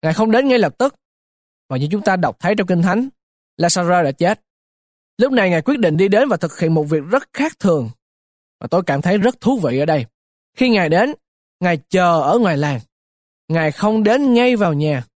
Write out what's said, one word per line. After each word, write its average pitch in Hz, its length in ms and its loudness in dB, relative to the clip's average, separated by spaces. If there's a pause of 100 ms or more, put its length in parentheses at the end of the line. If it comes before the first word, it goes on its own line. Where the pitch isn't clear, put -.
Ngài 160 100 0
không 220 180 0
đến 262 160 2
ngay 254 120 2
lập 170 180 -2
tức. 277 180 -2 (720)
Và 131 80 -4
như 143 140 -2
chúng 202 100 -2
ta 202 140 0
đọc 160 240 -2
thấy 190 160 0
trong 202 120 -2
Kinh 180 140 0
Thánh, 202 280 0 (520)
Lazarus 175 420 0
đã 139 80 0
chết. 175 300 -2 (760)
Lúc 254 140 2
này 208 180 2
Ngài 170 120 0
quyết 269 180 -2
định 160 180 2
đi 190 100 2
đến 220 220 2
và 196 80 0
thực - 220 -8
hiện 165 140 0
một 156 100 0
việc 151 200 -2
rất 214 300 -4
khác 302 260 -4
thường. 151 300 0 (720)
Và - 60 -12
tôi 180 160 0
cảm 143 180 -2
thấy 180 160 0
rất 226 240 -2
thú 254 180 0
vị 131 200 -2
ở 147 60 0
đây. 151 200 0 (520)
Khi 254 120 2
Ngài 190 200 2
đến, 214 240 2 (460)
Ngài 175 180 0 (120)
chờ 175 320 2
ở 151 180 2
ngoài 180 180 0
làng. 143 220 -4 (680)
Ngài 160 240 -2
không 214 320 -2
đến 254 300 2
ngay 247 220 2
vào 196 180 0
nhà. 147 300 -2 (140)